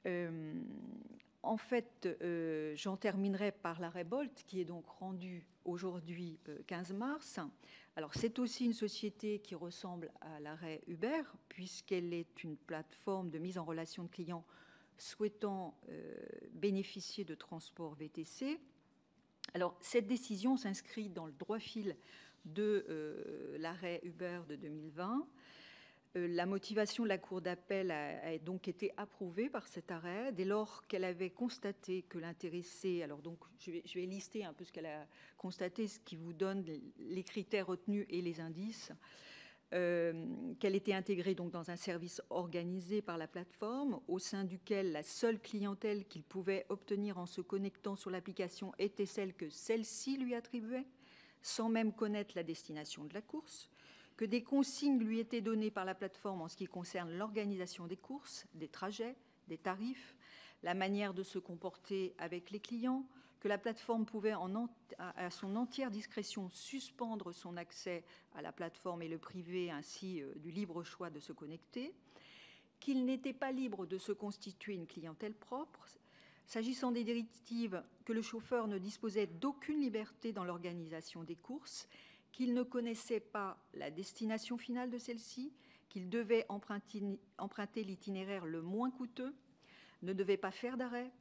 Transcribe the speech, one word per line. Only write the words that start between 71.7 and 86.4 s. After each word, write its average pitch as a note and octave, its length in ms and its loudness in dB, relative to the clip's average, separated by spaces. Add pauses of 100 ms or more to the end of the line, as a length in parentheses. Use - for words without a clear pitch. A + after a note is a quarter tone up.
qu'il C4 260 6
n'était C4 280 2
pas C4 180 2
libre A3+ 360 0
de F#3 120 -2
se G3+ 140 0
constituer G3+ 640 -4
une E3 120 -4
clientèle E3 480 -6
propre, - 540 -6 (580)
s'agissant B3 460 2
des A#3 100 4
directives, A#3 800 0 (220)
que A#3 80 0
le A3+ 100 4
chauffeur A3+ 460 2
ne G3+ 100 2
disposait G3+ 480 2
d'aucune C#4 540 2
liberté A3 520 0
dans F#3+ 120 0
l'organisation E3+ 800 -4
des E3 120 -6
courses, - 520 -8 (420)
qu'il B3 240 4
ne B3 80 6
connaissait A#3 580 2
pas G3+ 380 -2 (160)
la C#3+ 160 -2
destination A3 680 0
finale B3 320 0
de A#3+ 80 -2
celle-ci, A#3+ 560 -6 (380)
qu'il F#3 180 -6
devait A3+ 400 6